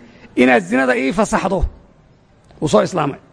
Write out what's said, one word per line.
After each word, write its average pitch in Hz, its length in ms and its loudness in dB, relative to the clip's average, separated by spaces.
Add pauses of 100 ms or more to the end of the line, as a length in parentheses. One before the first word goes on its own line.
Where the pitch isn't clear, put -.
(360)
inaad 247 260 4
zinada 247 340 0
ii 254 160 -2
fasaxdo." 190 520 -2 (960)
Wuu 151 80 -2
soo 202 140 4
islaamay. 151 360 -4 (140)